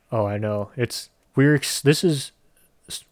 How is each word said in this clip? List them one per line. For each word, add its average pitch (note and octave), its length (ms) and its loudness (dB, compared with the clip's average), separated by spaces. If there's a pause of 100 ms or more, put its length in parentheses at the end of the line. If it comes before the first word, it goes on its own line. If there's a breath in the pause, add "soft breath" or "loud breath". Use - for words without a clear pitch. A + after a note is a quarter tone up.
(120)
Oh, A2 140 0
I G2+ 120 -4
know. G#2 380 -4
It's, - 340 -6 (260)
we're C#3+ 200 6
ex-, - 260 -4
this D3 220 2
is, D#3 280 0 (580)
s-, - 220 -14